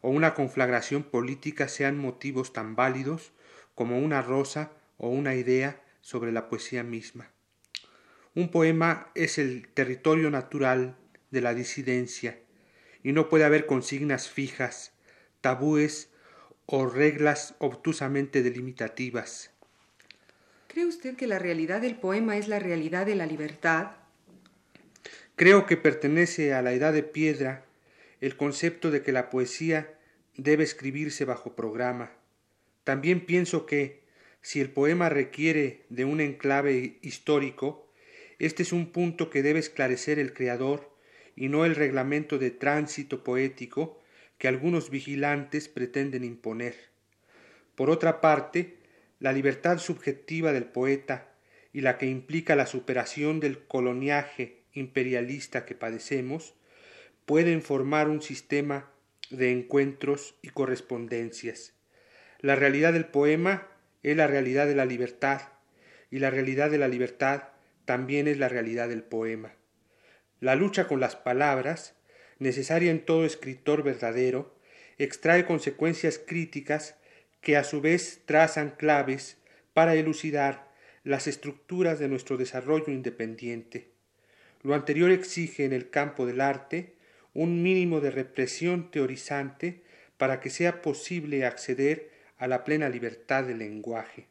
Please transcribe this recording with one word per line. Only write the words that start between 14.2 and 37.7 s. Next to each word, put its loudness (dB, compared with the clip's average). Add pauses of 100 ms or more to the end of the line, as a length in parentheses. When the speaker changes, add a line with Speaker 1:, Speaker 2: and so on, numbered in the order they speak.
Speaker 1:
fijas, -8 (480)
tabúes 2 (560)
o 0
reglas 2
obtusamente -2
delimitativas. -6 (1160)
Speaker 2:
¿Cree -2
usted -4
que -4
la 0
realidad -2
del -2
poema 0
es -4
la -2
realidad -2
de 0
la 0
libertad? -2 (1500)
Speaker 1:
Creo 8
que 0
pertenece 2
a 0
la 0
edad 2
de 2
piedra -2 (580)
el -2
concepto -2
de 0
que 0
la 0
poesía -2 (420)
debe 4
escribirse -4
bajo -6
programa. -4 (720)
También 2
pienso 0
que, -2 (400)
si -4
el -2
poema 2
requiere 0
de -4
un 0
enclave 0
histórico, -2 (520)